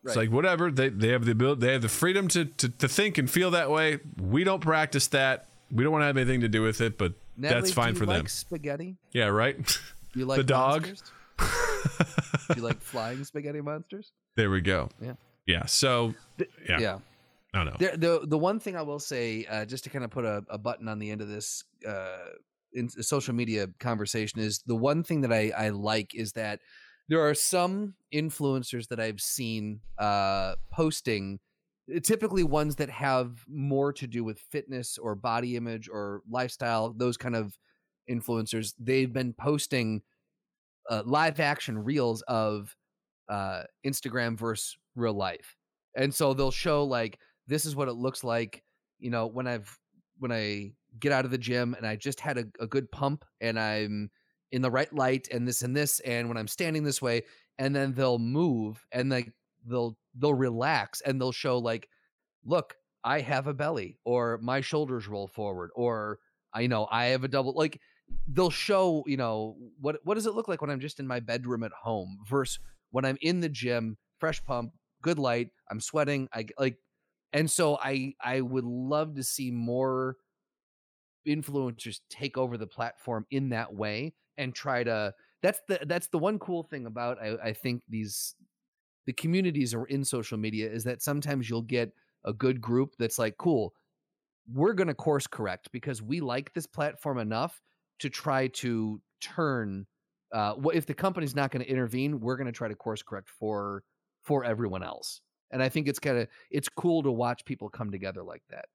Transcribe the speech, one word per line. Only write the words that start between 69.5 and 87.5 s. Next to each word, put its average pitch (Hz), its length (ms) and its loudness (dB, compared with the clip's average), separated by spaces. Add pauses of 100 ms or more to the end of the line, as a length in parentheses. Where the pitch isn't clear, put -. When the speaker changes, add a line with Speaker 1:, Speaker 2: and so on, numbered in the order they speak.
Speaker 2:
"What, 147 220 0
what 180 100 0
does 220 140 0
it 208 80 0
look 226 120 -2
like 165 140 -2
when 147 80 -2
I'm 139 120 -2
just 143 180 -10
in 135 80 -6
my 123 120 -2
bedroom 120 440 -4
at 110 80 -6
home 98 480 -6 (100)
versus 131 300 0 (320)
when 127 140 0
I'm 135 160 0
in 175 180 2
the 165 100 0
gym, 117 480 -2 (220)
fresh - 260 -2
pump, 120 260 -4 (300)
good 165 160 0
light, 120 320 0 (220)
I'm 107 80 -6
sweating," 143 520 0
I, 113 140 -6 (140)
like, 135 180 0 (540)
and 151 180 2
so 151 320 2
I, 135 400 -2
I 127 200 0
would 127 240 0
love 139 500 -2
to 135 80 -6
see 127 260 -4
more 127 680 0 (1120)
influencers 139 800 -2
take - 280 -6
over 123 200 0
the 107 100 -6
platform 113 640 -6
in 139 180 0
that 113 240 -2
way 107 400 -4 (240)
and 131 160 -4
try 123 300 0
to, 107 300 0 (280)
that's 196 260 0
the, 185 180 0
that's 170 220 -2
the 175 100 -2
one 196 220 2
cool 170 240 -4
thing 135 220 -8
about, 120 360 -4
I, 110 140 -2 (140)
I 110 40 -2